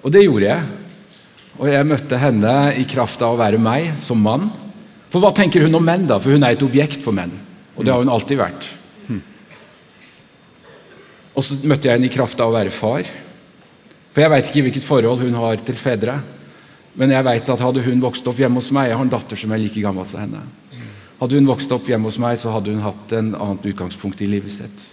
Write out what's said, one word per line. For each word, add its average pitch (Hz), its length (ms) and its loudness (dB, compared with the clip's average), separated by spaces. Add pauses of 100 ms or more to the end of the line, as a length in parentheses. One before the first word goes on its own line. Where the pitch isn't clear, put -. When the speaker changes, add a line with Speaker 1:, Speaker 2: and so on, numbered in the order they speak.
Speaker 1:
Og 139 80 0
det 202 140 8
gjorde 107 240 4
jeg. 160 180 -2 (880)
Og 139 140 0
jeg 143 180 2
møtte 127 320 0
henne 117 340 2 (220)
i 131 80 0
kraft 120 400 -4
av 117 80 2
å 120 80 -2
være 110 220 2
meg 147 320 0 (100)
som 113 160 0
mann. 131 300 2 (580)
For 180 140 0
hva 196 100 6
tenker 180 320 4
hun 160 160 4
om 165 60 2
menn 175 240 2
da? 101 100 4
For 135 140 4
hun 143 100 6
er 143 140 2
et 143 80 0
objekt 139 340 0
for 104 160 -2
menn. 87 160 -6 (400)
Og 113 140 -4
det 131 80 2
har 123 100 2
hun 131 80 2
alltid 120 240 0
vært. 90 320 -4 (400)
Speaker 2:
Hmm. 104 140 -8 (2000)
Speaker 1:
Og 139 120 -2
så 139 180 -6
møtte 143 240 2
jeg 120 80 4
henne 127 140 2
i - 20 -10
kraft 127 300 -2
av 113 100 2
å 113 40 0
være 95 180 -2
far. 131 320 -2 (1080)
For 143 80 6
jeg 160 80 6
vet 135 200 2
ikke 143 180 2
hvilket 131 180 -4
forhold 123 380 2
hun 123 140 0
har 113 280 0
til 120 120 -6
fedre. 123 400 -2 (760)
Men 135 160 2
jeg 131 160 2
vet 117 240 0
at 123 140 0
hadde 127 180 0
hun 123 200 2
vokst 123 280 -4
opp 117 80 -6
hjemme 123 220 2
hos 123 140 -10
meg, 135 160 0
jeg 113 80 -2
har 131 80 -2
en 120 40 0
datter 104 280 -6
som 110 120 -6
er 110 80 -2
like 107 240 -4
gammel 95 240 -4
som 104 160 -12
henne. 87 200 -10 (760)
Hadde 131 220 0
hun 139 80 6
vokst - 260 -2
opp 120 160 -6
hjemme 110 160 0
hos 110 160 -6
meg, 120 160 0
så 113 160 -6
hadde 104 160 -4
hun 107 140 -4
hatt 104 340 -8
en 110 160 -2
annet 101 380 -6
utgangspunkt 92 500 -10
i 101 80 -4
livet 101 240 -4
sitt. - 380 -16